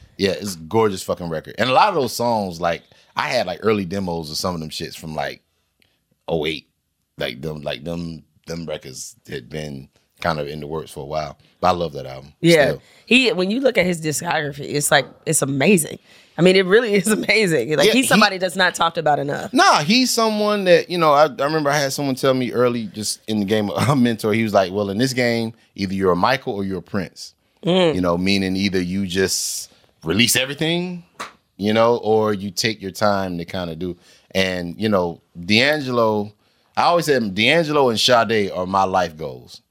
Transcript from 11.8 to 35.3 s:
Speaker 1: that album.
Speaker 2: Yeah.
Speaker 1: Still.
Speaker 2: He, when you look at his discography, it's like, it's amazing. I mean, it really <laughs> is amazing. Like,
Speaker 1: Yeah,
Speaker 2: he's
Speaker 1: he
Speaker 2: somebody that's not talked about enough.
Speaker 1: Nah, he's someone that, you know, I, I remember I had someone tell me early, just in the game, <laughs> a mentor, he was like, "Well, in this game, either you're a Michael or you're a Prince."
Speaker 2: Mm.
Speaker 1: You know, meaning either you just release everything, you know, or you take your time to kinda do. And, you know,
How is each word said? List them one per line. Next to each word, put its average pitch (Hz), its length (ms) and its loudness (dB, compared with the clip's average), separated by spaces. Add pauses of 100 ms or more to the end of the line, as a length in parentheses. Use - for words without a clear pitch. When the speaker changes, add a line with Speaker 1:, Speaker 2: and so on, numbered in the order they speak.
Speaker 1:
that 65 120 -12
album. 67 340 -16
Speaker 2:
Yeah. 160 300 6
Speaker 1:
Still. - 120 -6 (240)
Speaker 2:
He, 247 260 2
when 185 180 0
you 233 100 -2
look 247 180 0
at 175 80 2
his 175 140 -2
discography, 151 600 -4
it's 143 300 -4
like, 139 160 2 (200)
it's 160 160 0
amazing. 143 560 2 (400)
I - 40 2
mean, 185 140 6
it 190 100 4
really 208 280 4
<laughs> - 0 -
is 202 140 2
amazing. 175 680 2
Like, 147 120 4
Speaker 1:
Yeah, 220 60 2
Speaker 2:
he's 262 100 4
Speaker 1:
he - 40 -4
Speaker 2:
somebody 208 300 4
that's 180 160 -4
not 180 220 2
talked 165 200 0
about 151 220 0
enough. 143 340 -6
Speaker 1:
Nah, 302 280 4
he's 240 320 2
someone 208 520 0
that, 170 240 6
you 175 100 -4
know, 156 140 4
I, 143 120 6
I 135 200 -2
remember 151 240 0
I 143 100 2
had 135 140 -2
someone 139 220 -2
tell 135 180 2
me 127 200 -2
early, 120 340 0
just 104 400 -8
in 107 140 0
the 101 60 0
game, 104 240 0
<laughs> 73 60 -4
a 107 200 2
mentor, 117 360 2
he 113 120 2
was 104 100 -2
like, 95 180 4
"Well, 101 180 -2
in 98 80 -4
this 131 140 0
game, 117 400 0 (220)
either 95 200 -4
you're 95 180 2
a 87 40 2
Michael 120 380 -2
or 98 100 -6
you're 95 140 -6
a 85 40 -12
Prince." - 520 -8 (300)
Speaker 2:
Mm. 175 320 2
Speaker 1:
You 92 40 0
know, 87 160 2
meaning 95 400 2
either 95 240 0
you 92 260 -2
just - 640 -2 (340)
release 107 320 2
everything, 165 680 -2 (540)
you 104 160 0
know, 117 220 4
or 107 360 2
you 101 200 -6
take 110 280 -4
your 92 120 -8
time 98 460 0
to 85 60 -6
kinda 87 320 -8
do. 87 200 -6 (360)
And, 90 480 -2
you 110 80 0
know, 90 320 0 (180)